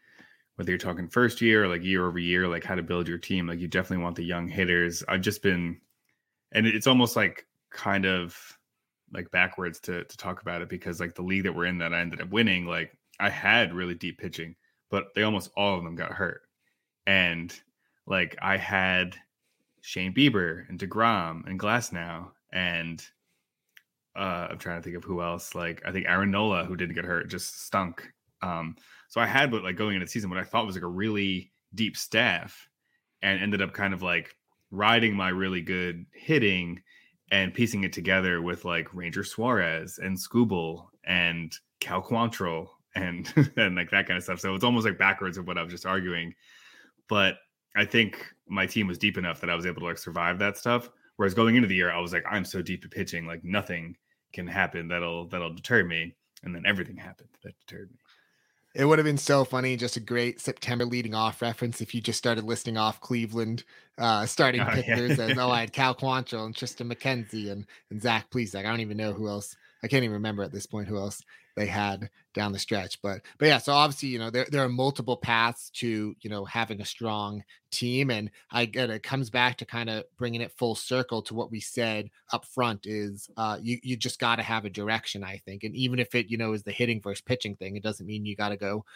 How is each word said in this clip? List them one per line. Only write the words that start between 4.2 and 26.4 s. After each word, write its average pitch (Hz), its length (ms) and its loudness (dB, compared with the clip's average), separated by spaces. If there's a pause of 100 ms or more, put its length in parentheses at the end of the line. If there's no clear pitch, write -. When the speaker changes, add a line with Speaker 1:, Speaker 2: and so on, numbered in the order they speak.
Speaker 1:
young 87 240 -2
hitters. 87 600 2
I've 95 120 2
just 101 220 0
been, 87 380 2 (720)
and 110 140 4
it's 110 200 2
almost, 123 300 6
like, 98 300 0 (240)
kind 98 360 0
of, 90 520 -2 (540)
like, 92 180 -8
backwards 90 500 0
to, 87 240 -6
to - 120 -20
talk 92 260 -8
about 87 200 -6
it 87 80 -10
because, 87 300 -6
like, 85 140 -6
the 90 80 -8
league 92 220 0
that 87 100 0
we're 87 120 0
in 90 120 0
that 82 160 -2
I 85 60 0
ended 85 220 -4
up 90 80 -10
winning, 98 360 4
like, 85 300 -4 (240)
I 101 100 2
had 101 440 4
really 90 200 -4
deep 87 240 -8
pitching, 82 380 -10 (340)
but - 240 -4
they 107 100 4
almost 104 320 0
all 101 220 4
of 85 60 -6
them 85 120 -10
got 85 160 -4
hurt. - 300 -4 (640)
And, 87 480 4 (520)
like, 90 360 0
I 98 160 2
had 92 580 2 (680)
Shane 92 320 -6
Bieber 104 540 4
and 90 100 -10
DeGrom 95 680 0
and 92 140 -6
Glasnow 87 720 -2 (200)
and, 85 540 -4 (1080)
uh, 87 360 -4
I'm 87 80 -10
trying 87 200 -6
to 80 40 -12
think 87 140 -10
of 82 80 -12
who 87 180 -4
else. 85 320 -6
Like, 85 300 -6
I 90 80 -6
think 92 140 -2
Aaron 95 240 4
Nola, 98 340 2